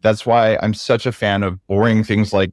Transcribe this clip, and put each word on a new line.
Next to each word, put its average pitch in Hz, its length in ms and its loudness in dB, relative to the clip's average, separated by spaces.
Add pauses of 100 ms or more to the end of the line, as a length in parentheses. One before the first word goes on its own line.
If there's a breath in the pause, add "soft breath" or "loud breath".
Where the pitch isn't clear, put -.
That's 107 240 0
why 117 360 2
I'm 107 120 -2
such - 320 -2
a 120 80 -4
fan 101 300 -2
of 95 240 -6
boring 110 360 2
things 104 300 0
like 95 200 0